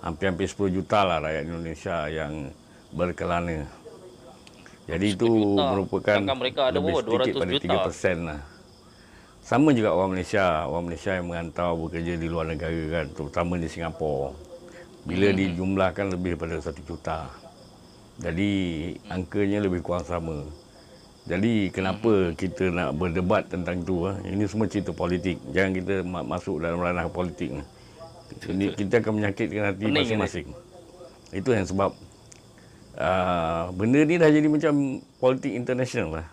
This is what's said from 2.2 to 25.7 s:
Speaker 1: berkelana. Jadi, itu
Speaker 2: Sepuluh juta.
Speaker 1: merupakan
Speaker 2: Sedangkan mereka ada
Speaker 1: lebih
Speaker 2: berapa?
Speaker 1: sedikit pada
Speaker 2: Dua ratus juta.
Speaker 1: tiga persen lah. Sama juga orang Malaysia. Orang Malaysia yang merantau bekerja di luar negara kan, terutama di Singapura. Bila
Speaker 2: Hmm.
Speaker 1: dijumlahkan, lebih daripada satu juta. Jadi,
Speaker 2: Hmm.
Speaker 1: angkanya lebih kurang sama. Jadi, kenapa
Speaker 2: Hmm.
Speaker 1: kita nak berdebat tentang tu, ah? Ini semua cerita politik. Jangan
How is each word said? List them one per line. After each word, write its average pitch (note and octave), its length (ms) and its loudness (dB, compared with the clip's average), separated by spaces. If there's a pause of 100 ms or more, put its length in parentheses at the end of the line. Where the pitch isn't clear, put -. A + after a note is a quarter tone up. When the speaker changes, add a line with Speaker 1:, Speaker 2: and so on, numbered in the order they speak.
Speaker 1:
berkelana. E2+ 800 -2 (1120)
Jadi, F2 260 0
itu G#2 200 2
Speaker 2:
Sepuluh A2 240 6
juta. G2+ 160 4
Speaker 1:
merupakan F#2+ 480 2
Speaker 2:
Sedangkan C3 220 0
mereka B2+ 240 -2
ada C3 100 4
Speaker 1:
lebih - 160 2
Speaker 2:
berapa? D#3 120 2
Speaker 1:
sedikit A2 120 -2
pada B2+ 160 2
Speaker 2:
Dua - 160 0
ratus F2+ 80 -2
juta. C#3+ 80 0
Speaker 1:
tiga C3 200 0
persen F#2 420 0
lah. D2+ 160 -6 (1000)
Sama C#3 300 4
juga A2 200 6
orang F#2 200 4
Malaysia. F#2 340 2 (200)
Orang D#2+ 200 -2
Malaysia E2+ 280 -4
yang F2+ 140 -2
merantau E2+ 500 -2
bekerja E2 380 -4
di E2 120 -2
luar E2 200 -2
negara D#2+ 420 -2
kan, D#2+ 220 -2
terutama E2+ 440 -2
di E2 120 -2
Singapura. D#2 640 -4 (720)
Bila F#2 260 2
Speaker 2:
Hmm. F#2+ 120 4
Speaker 1:
dijumlahkan, F#2+ 680 0
lebih F2+ 260 -2
daripada E2 240 -4
satu D#2+ 240 -8
juta. D#2+ 460 -6 (880)
Jadi, F2 340 0 (480)
Speaker 2:
Hmm. G2+ 160 -10
Speaker 1:
angkanya G2+ 440 0
lebih F2+ 220 0
kurang F2 220 -2
sama. E2 420 -4 (800)
Jadi, G2+ 460 2
kenapa F#2+ 400 0 (180)
Speaker 2:
Hmm. E2 80 -2
Speaker 1:
kita F#2 340 0
nak E2+ 240 0
berdebat F2+ 540 2
tentang F2+ 340 -4
tu, F2 220 0
ah? F#2+ 160 -2
Ini F#2 260 -2
semua G2+ 220 -2
cerita F#2 240 -2
politik. F2 460 -2 (100)
Jangan F#2 260 2